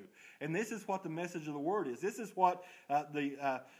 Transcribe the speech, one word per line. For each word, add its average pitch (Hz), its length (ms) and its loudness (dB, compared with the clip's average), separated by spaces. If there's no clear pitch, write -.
And 156 140 -2
this 220 160 0
is 214 160 -8
what 190 140 0
the 175 80 -4
message 170 380 -4
of 151 60 -4
the 147 60 -4
Word 170 280 2
is. 120 120 -4
This 196 200 -2
is 220 160 -6
what, 180 280 6
uh, 147 140 4
the, 143 280 0
uh, 135 180 2